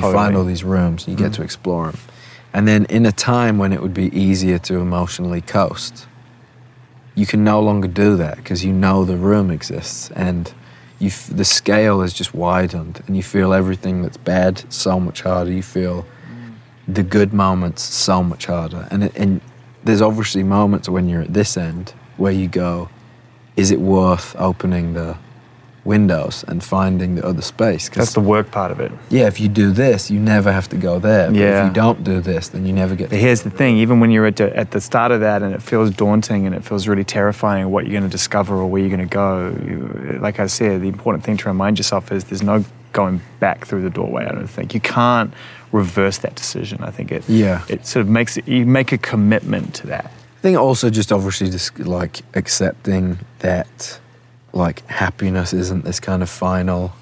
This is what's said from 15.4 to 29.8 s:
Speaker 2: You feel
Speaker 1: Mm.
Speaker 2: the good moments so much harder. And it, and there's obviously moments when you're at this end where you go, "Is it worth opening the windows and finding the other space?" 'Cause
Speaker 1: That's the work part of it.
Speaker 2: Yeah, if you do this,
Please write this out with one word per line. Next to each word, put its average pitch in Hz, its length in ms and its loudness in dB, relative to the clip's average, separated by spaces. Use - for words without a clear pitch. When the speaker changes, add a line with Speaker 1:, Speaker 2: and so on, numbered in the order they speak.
Speaker 2:
You 92 120 -4
feel 90 420 -4
Speaker 1:
Mm. - 920 -14
Speaker 2:
the 101 80 2
good 101 160 4
moments 92 500 0
so - 400 0
much 85 220 -4
harder. 85 460 -6
And 101 140 0
it, - 100 -2
and 98 260 0
there's 107 180 2
obviously 107 420 2
moments 101 440 2
when 92 220 0
you're 85 200 0
at 82 40 -4
this 98 240 0
end 87 360 -6
where 95 140 0
you 92 60 -2
go, 87 420 -4
"Is 98 140 4
it - 100 2
worth 92 560 2
opening 90 560 -2
the 82 220 -6
windows 95 640 2
and 85 160 -6
finding 92 520 0
the 82 100 -2
other 90 160 -2
space?" - 480 -2
'Cause - 80 -10
Speaker 1:
That's 117 160 0
the 113 60 2
work 104 160 0
part 95 200 -4
of - 80 -6
it. - 120 -6
Speaker 2:
Yeah, 127 160 6
if 101 140 0
you 107 100 2
do 101 220 4
this, 120 400 2